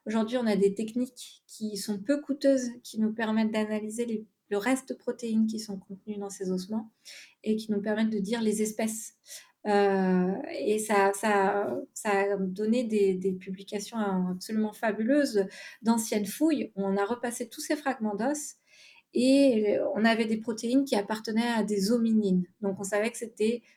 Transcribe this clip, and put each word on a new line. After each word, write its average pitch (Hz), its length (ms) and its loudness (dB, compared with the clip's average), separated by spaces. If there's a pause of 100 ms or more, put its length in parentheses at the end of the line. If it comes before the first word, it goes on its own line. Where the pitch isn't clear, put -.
Aujourd'hui, 220 320 0
on 233 120 0
a 208 80 4
des 196 180 4
techniques - 720 -6
qui 214 300 -8
sont 196 240 -6
peu 285 200 -2
coûteuses, 269 500 0 (120)
qui - 180 -8
nous 214 120 2
permettent 220 400 0
d'analyser 214 520 -4
les, 220 220 -6 (240)
le 202 60 0
reste 254 320 0
de 247 60 -6
protéines 226 520 0
qui 220 140 -4
sont 196 180 -8
contenues 202 400 -12
dans 202 120 -8
ces 190 200 -6
ossements 196 400 -4 (540)
et 220 100 0
qui 214 160 -6
nous 202 100 0
permettent 220 300 0
de 214 80 -2
dire 220 240 -2
les 214 200 0
espèces. 220 520 -4 (500)
Euh, 190 680 4 (260)
et 214 220 0
ça, 202 340 4
ça, 208 580 2 (220)
ça - 160 -4
a 202 260 2
donné 214 460 0
des, 208 320 2
des 185 160 0
publications 196 640 -8 (320)
absolument 214 440 -2
fabuleuses 220 760 2 (360)
d'anciennes 220 440 0
fouilles 277 480 0
où 196 100 -4
on 196 120 2
a 202 80 2
repassé 240 440 -4
tous - 120 -16
ces 302 160 -2
fragments 226 400 -2
d'os 277 400 -2 (580)
et 247 640 6 (160)
on 208 100 2
avait 226 200 4
des 220 140 0
protéines 240 460 0
qui 262 120 0
appartenaient 220 500 -2
à 226 160 0
des 202 300 0
hominines. 214 520 2 (160)
Donc, 196 200 -4
on - 20 -8
savait 208 300 -2
que - 60 -14
c'était 220 440 -2 (140)